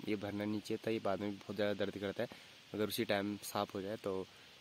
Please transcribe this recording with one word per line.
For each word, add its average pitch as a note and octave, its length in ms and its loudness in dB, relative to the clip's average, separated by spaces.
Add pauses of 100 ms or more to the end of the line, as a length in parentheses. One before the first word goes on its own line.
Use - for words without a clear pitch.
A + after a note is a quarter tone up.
ये G#2+ 80 2
भरना G2+ 280 -2
नहीं G#2+ 160 0
चाहिए - 260 -4
था, A2+ 40 2
ये A2+ 140 2
बाद F#2+ 160 2
में G#2 120 0
बहुत G2 240 -6
ज़्यादा G#2 280 2
दर्द G2 140 -2
करता G2 240 0
है। B2 60 0 (460)
अगर G#2 140 4
उसी G#2+ 160 0
time G#2 380 4
साफ़ - 320 2
हो G2 80 0
जाए G2+ 140 -2
तो F#2+ 300 -2 (340)